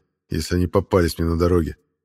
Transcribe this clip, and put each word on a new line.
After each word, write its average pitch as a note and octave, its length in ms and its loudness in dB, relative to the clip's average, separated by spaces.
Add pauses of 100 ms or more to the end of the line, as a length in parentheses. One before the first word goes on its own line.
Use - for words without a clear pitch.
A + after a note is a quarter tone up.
(280)
если E2 280 -4
они F2+ 100 0
попались F2 520 0
мне E2+ 80 -2
на E2 120 -2
дороге. E2+ 380 0 (280)